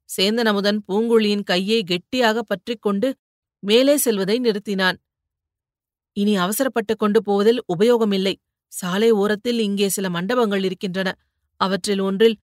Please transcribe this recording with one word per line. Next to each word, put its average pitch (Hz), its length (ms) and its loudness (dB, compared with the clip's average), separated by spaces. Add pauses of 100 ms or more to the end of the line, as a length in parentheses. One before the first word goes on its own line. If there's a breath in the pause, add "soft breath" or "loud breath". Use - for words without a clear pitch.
(180)
சேந்தன் 220 280 2
அமுதன் 208 420 0
பூங்குழலியின் 208 560 2
கையை 196 400 0
கெட்டியாக 214 580 -2
பற்றிக் 220 400 -8
கொண்டு 208 340 -2 (440)
மேலே 262 380 4
செல்வதை 208 420 -2
நிறுத்தினான். 202 560 -2 (1200)
"இனி 208 240 0
அவசரப்பட்டுக் 214 640 -2
கொண்டு 214 220 2
போவதில் 202 420 0 (140)
உபயோகமில்லை. 202 580 2 (320)
சாலை 196 440 0
ஓரத்தில் 208 480 0
இங்கே 202 300 0
சில 190 200 -4
மண்டபங்கள் 196 540 -2
இருக்கின்றன. 185 520 -4 (420)
அவற்றில் 196 420 -2
ஒன்றில் 196 460 2